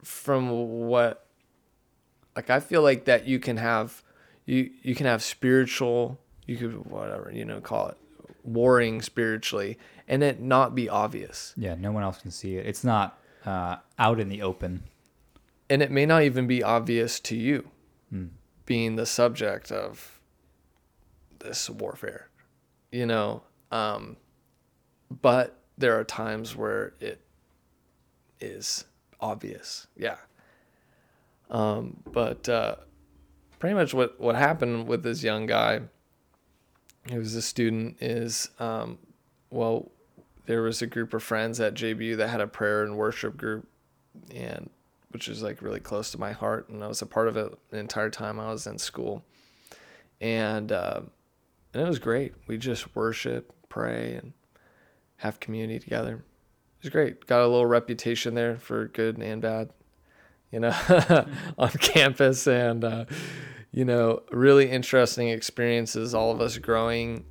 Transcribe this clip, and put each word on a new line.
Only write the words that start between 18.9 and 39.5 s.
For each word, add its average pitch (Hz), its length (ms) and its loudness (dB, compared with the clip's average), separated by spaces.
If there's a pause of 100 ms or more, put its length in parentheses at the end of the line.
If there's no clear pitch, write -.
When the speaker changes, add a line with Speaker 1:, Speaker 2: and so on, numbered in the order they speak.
Speaker 1:
the 117 100 -2
subject 113 640 0
of 104 480 -10 (1200)
this - 320 -8
warfare, - 580 -10 (600)
you 120 160 -2
know, 110 340 -2 (300)
um, 107 440 -4 (920)
but 127 500 2 (160)
there 117 240 2
are 113 40 -2
times 110 520 -8
where 104 440 -4
it - 200 -10 (1200)
is 101 460 -8 (340)
obvious. - 680 -8 (100)
Yeah. 110 200 -6 (1300)
Um, 113 480 -4 (140)
but, 117 380 -4
uh, 110 260 -2 (840)
pretty 190 160 -2
much 175 180 2
what, 127 260 0
what 117 160 2
happened 123 520 2
with 120 160 0
this 120 200 -4
young 110 220 -2
guy, 110 360 2 (1300)
he 120 100 -6
was 110 180 -6
a 113 60 -4
student, 113 600 -2
is, 117 480 -4 (100)
um, 117 380 -6 (520)
well, 117 420 -2 (540)